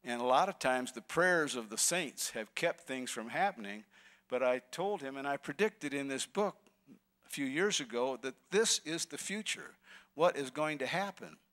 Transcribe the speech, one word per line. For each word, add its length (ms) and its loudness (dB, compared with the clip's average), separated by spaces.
And 160 -4
a 60 0
lot 240 6
of 80 -10
times 340 0
the 80 -10
prayers 540 4
of 160 -6
the 80 -6
saints 520 0
have 240 -8
kept 280 0
things 280 -6
from 200 -8
happening. 540 -4
But 160 0
I 160 4
told 320 -2
him, 140 -6
and 100 -6
I 100 0
predicted 560 -2
in 140 -2
this 180 -4
book 300 -2
a 20 -20
few 180 -4
years 340 2
ago, 420 -2
that 140 -6
this 320 4
is 220 -4
the 120 -10
future, 540 -6
what 220 4
is 140 -2
going 280 -2
to 80 -2
happen. 500 -4